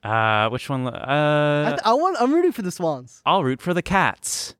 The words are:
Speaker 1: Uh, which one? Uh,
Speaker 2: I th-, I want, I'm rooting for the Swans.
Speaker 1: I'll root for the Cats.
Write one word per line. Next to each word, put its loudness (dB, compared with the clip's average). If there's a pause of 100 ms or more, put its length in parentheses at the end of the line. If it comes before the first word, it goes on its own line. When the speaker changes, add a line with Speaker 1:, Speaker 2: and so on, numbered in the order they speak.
Speaker 1:
Uh, 2
which -6
one? -2
Uh, 0
Speaker 2:
I 0
th-, -4
I 4
want, 2
I'm 2
rooting 2
for -8
the -4
Swans. -6
Speaker 1:
I'll 4
root 0
for -2
the 0
Cats. -2